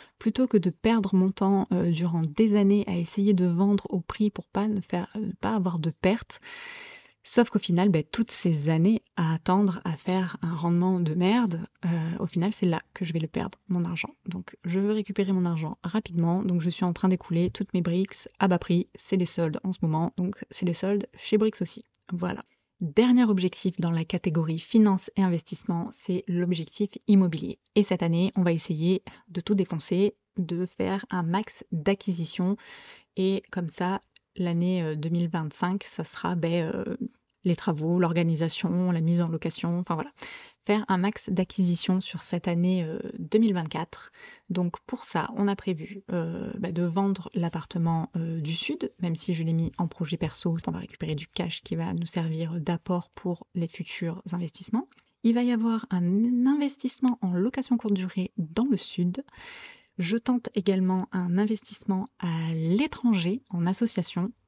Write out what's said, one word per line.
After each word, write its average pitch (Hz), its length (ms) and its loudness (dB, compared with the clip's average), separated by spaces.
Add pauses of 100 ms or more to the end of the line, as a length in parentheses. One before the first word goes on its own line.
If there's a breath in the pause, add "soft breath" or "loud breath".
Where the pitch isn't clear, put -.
(200 loud breath)
plutôt 254 260 0
que 226 120 4
de 180 120 2
perdre 220 460 2
mon 185 160 6
temps, 196 420 2
euh, 175 160 2
durant 165 320 0
des 202 340 2
années 202 300 4
à 180 100 -2
essayer 196 380 0
de 180 140 4
vendre 196 420 2
au 180 100 0
prix 208 300 0
pour - 160 -10
pas 202 220 -2
ne 208 120 -2
faire, 180 360 -4
euh, 214 160 -6 (100)
pas 214 140 -2
avoir 175 240 0
de 160 100 -2
pertes. - 500 -2 (840 loud breath)
Sauf - 260 4
qu'au 202 100 2
final, 180 300 4
ben, 160 140 4
toutes - 280 -4
ces 156 380 0
années 170 340 4 (120)
à 160 180 2
attendre 185 500 2
à 165 120 -2
faire 185 460 -2
un 170 140 -2
rendement 175 440 2
de 160 140 0
merde, 180 480 2 (240)
euh, 170 340 0
au - 60 -4
final, 175 280 0
c'est - 120 -2
là 170 160 2 (120)
que 180 120 -6
je 160 80 -6
vais 165 60 0
le 160 80 -2
perdre, - 300 -6 (120)
mon 180 160 0
argent. 170 300 -6 (120)
Donc, 180 380 -10
je 175 140 0
veux 202 120 2
récupérer 202 400 0
mon 185 140 2
argent 160 380 -2
rapidement. 170 580 0
Donc, 175 200 2
je 170 80 0
suis 170 160 -2
en 175 80 2
train 185 160 2
d'écouler 175 420 0
toutes - 220 -8
mes 202 80 2
Brix 175 460 -2 (120)
à 196 80 4
bas 175 100 4
prix. 175 380 0
C'est - 220 -2
les 180 100 2
soldes 160 360 -2
en 185 80 -2
ce - 120 -6
moment. 160 340 0
Donc, 185 320 -4
c'est - 160 -6
les 170 80 2
soldes 196 420 0
chez - 220 0
Brix 214 240 4
aussi. - 240 -8 (260)
Voilà. 180 320 -4 (360)
Dernier 240 460 6
objectif 185 540 0
dans 170 120 0
la 165 140 0
catégorie 160 520 0
finance 202 580 4
et - 60 2
investissement, 170 720 -2
c'est 185 360 -4
l'objectif 175 600 0 (180)
immobilier. 180 520 4 (160)
Et 208 80 6
cette 185 180 0
année, 170 340 2
on 190 60 2
va 175 120 4
essayer 165 500 0 (240 loud breath)
de 180 120 -8
tout 202 140 0
défoncer, 185 600 0 (220)
de 175 280 -2
faire 190 460 -2
un 180 100 0
max 175 500 -2
d'acquisitions. 180 880 -2 (600 loud breath)
Et 190 340 0
comme 175 180 -4
ça, 185 320 -2 (340)
l'année, 175 460 0
euh, 156 140 -2
deux 151 140 -4
mille 175 200 0
vingt-cinq, 175 540 -2
ça - 200 -8
sera, - 300 -4
ben, 165 400 0
euh, - 220 -4 (480)
les 170 120 2
travaux, 165 440 0
l'organisation, 170 920 2
la 165 100 0
mise 170 200 4
en 170 60 2
location, 165 520 -2
enfin 180 140 -2
voilà. 156 180 -6 (560 loud breath)
Faire 208 220 2
un 185 100 2
max 196 280 -2
d'acquisitions 185 760 0
sur - 200 -8
cette - 260 -4
année, 175 360 2
euh, 160 160 -6 (180)
deux 175 220 0
mille 220 160 4
vingt-quatre. 160 560 -6 (400 loud breath)
Donc 175 340 -2
pour - 200 -10
ça, - 300 -4
on 202 120 0
a 202 80 0
prévu, 190 560 -8
euh, 170 480 -4
bah, - 120 -4
de 170 120 0
vendre 185 500 0
l'appartement, 165 840 0
euh, 165 240 -2
du 156 140 -2
sud, - 460 -6
même 175 160 -2
si - 180 -2
je 165 100 -2
l'ai 165 100 0
mis 165 260 0
en 175 80 0
projet 165 300 -4
perso, - 380 -2 (120)
on 170 40 -4
va 160 60 -6
récupérer 160 380 -8
du 147 100 -8
cash - 380 -6
qui - 120 -6
va 165 180 -2
nous 170 120 -2
servir 165 560 -4
d'apport 175 540 -2
pour - 400 -6
les 170 120 -2
futurs 165 540 -6 (100)
investissements. 180 560 -4 (360 soft breath)
Il 233 100 6
va 240 80 2
y 247 100 2
avoir 226 380 0
un 214 560 2
investissement 277 760 0
en 180 120 0
location 240 420 0
courte 208 200 2
durée 185 420 -2
dans 180 320 -2
le 214 80 2
sud. 180 460 -2 (720 loud breath)
Je 180 180 -2
tente 240 380 0
également 185 580 2
un 180 280 0
investissement 202 680 -2 (120)
à 165 340 -2
l'étranger 190 960 2
en 170 160 -2
association 190 640 -2 (160)